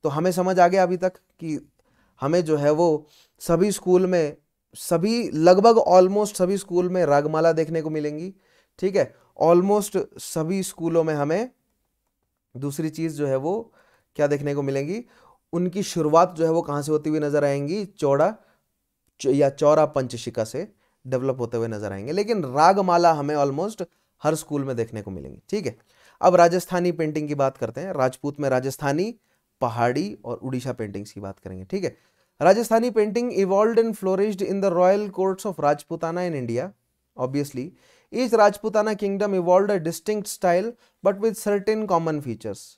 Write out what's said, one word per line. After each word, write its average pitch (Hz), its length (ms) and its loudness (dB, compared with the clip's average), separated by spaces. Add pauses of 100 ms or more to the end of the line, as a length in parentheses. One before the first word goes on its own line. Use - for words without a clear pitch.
तो 156 60 -2
हमें 160 240 0
समझ 185 280 0
आ 175 80 8
गया 190 140 4
अभी 180 140 0
तक 185 200 -4
कि - 540 -12 (500)
हमें 160 240 0
जो 156 120 2
है 143 140 2
वो 156 360 2 (320)
सभी 175 340 0
स्कूल 180 340 2
में, 165 300 0 (380)
सभी, 202 560 -2
लगभग 185 460 6 (120)
almost 196 480 4
सभी 185 200 0
स्कूल 180 320 -2
में 180 180 0
रागमाला 156 460 2
देखने 160 300 -2
को 156 80 -6
मिलेंगी, 156 440 -6 (440)
ठीक 190 180 -2
है? 143 180 0 (280)
Almost 190 640 2 (140)
सभी 170 440 -6
स्कूलों 165 420 -2
में 156 100 -2
हमें 160 360 -2 (1040)
दूसरी 143 340 -6
चीज़ 160 260 -6
जो 143 100 -4
है 135 100 0
वो 185 360 -4 (440)
क्या 147 100 2
देखने 143 280 -2
को 143 80 -4
मिलेंगी, 143 420 -4 (480)
उनकी 180 300 -2
शुरुआत 165 540 2
जो 160 80 0
है 160 60 2
वो 165 120 2
कहाँ 147 200 -4
से 151 100 -4
होती 151 180 -2
हुई 156 80 0
नजर 147 260 0
आएंगी, 143 400 -2
चौड़ा 156 500 0 (840)
च-, 139 60 -4
या 139 240 4
चौरा 151 360 4
पंचशिका 120 580 -6
से 151 280 -10 (340)
डेवलप 131 340 -2
होते 117 160 -4
हुए 113 120 -2
नजर 104 240 -6
आएंगे, 104 200 -8
लेकिन 208 320 -2
रागमाला 170 680 4
हमें 147 220 -2
almost 151 500 -2 (380)
हर 156 120 2
स्कूल 143 300 -6
में 131 120 -6
देखने 110 260 -6
को 98 80 -12
मिलेंगी, 69 400 -14
ठीक 208 160 -4
है? - 120 -8 (420)
अब 185 140 6
राजस्थानी 175 580 4
पेंटिंग 151 360 -4
की 147 60 -4
बात 139 220 0
करते 117 240 -8
हैं। 190 120 -8
राजपूत 135 480 -4
में 139 80 -2
राजस्थानी, 139 640 -2 (460)
पहाड़ी 123 640 -2
और 123 120 -8
उड़ीसा 127 360 -8
पेंटिंग्स 104 400 -10
की 98 80 -16
बात 98 180 -12
करेंगे, 95 260 -14
ठीक 185 200 -6
है? - 120 -6 (460)
Rajasthani 226 500 2
painting 214 460 -2
evolved 202 460 2
and 226 160 -4
flourished 190 420 -2
in 196 220 -2
the 196 120 2
royal 196 340 4 (100)
courts 190 260 -2
of 190 140 -6
Rajputana 165 720 -2
in 135 160 -6
India, 120 220 -4 (520)
obviously। 135 460 -4 (480)
Each 233 260 0
Rajputana 214 560 2
kingdom 196 460 -2
evolved 185 280 2
a 185 180 -2
distinct 208 380 -6
style, 185 460 -2 (340)
but 196 140 0
with 220 180 -2 (100)
certain 208 380 -2
common 165 340 0
features। 110 380 -10 (200)